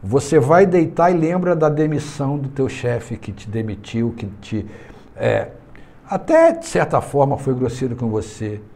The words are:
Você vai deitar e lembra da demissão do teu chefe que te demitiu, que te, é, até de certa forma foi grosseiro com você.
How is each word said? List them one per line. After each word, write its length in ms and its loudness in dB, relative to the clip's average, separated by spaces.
Você 380 2
vai 260 6
deitar 460 4
e 60 2
lembra 360 2
da 140 2
demissão 680 -2
do 100 -6
teu 220 -2
chefe 480 -6
que 160 -10
te 160 -14
demitiu, 640 -4
que 120 -10
te, 260 -6
é, 320 0
até 440 4
de 120 -8
certa 360 0
forma 360 2
foi 160 -2
grosseiro 420 -4
com 120 -4
você. 540 -6